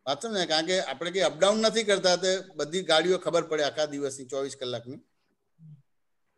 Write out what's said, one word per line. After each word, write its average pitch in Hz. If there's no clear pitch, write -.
વાત 139
સમજાય? 208
કારણ 160
કે 185
આપણે 135
કઈ 190
અપડાઉન 180
નથી 220
કરતા, 190
તો 185
બધી 151
ગાડીઓ 165
ખબર 165
પડે 156
આખા 143
દિવસની, 139
ચોવીસ 135
કલાકની. 123